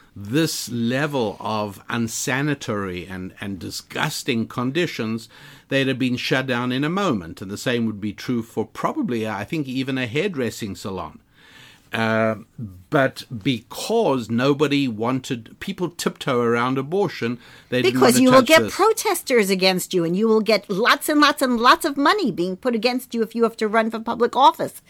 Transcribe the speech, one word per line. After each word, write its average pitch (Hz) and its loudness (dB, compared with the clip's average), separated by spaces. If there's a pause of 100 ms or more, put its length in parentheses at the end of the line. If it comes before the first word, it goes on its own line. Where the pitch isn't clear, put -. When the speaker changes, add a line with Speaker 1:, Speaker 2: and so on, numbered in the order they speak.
(160)
Speaker 1:
this 123 -2
level 120 -2
of 107 -6
unsanitary 117 -4
and, 92 -10
and 101 -8
disgusting 131 -4
conditions, 123 -4 (400)
they'd 135 0
have 131 -2
been 123 0
shut 131 -2
down 123 -2
in 131 0
a 151 0
moment." 139 -2
And 98 -10
the 104 -6
same 120 -2
would 107 -4
be 101 -6
true 120 -4
for 110 -6
probably, 123 -4
I 104 -6
think, 151 -4
even 131 -4
a 127 -2
hairdressing 120 -4
salon. 87 -10 (760)
Uh, 110 2 (540)
but 135 -2 (180)
because 135 -2
nobody 139 2
wanted, 117 -4
people 180 -6
tiptoe - -2
around 120 0
abortion, 139 -2 (300)
they 127 0
didn't 370 2
Speaker 2:
Because 254 2
Speaker 1:
want 247 6
to 247 6
Speaker 2:
you 254 8
will 262 10
Speaker 1:
touch 254 4
Speaker 2:
get 320 8
Speaker 1:
this. - -4
Speaker 2:
protesters 339 2
against 185 2
you, 180 2
and 165 0
you 214 2
will 220 4
get 208 0
lots 226 2
and 302 4
lots 294 4
and 247 2
lots 269 6
of 190 -2
money 330 2
being 180 -4
put 240 -2
against 240 -2
you 233 -2
if 220 -2
you 233 2
have 226 0
to 220 0
run 226 2
for 226 -6
public 233 -2
office. 262 4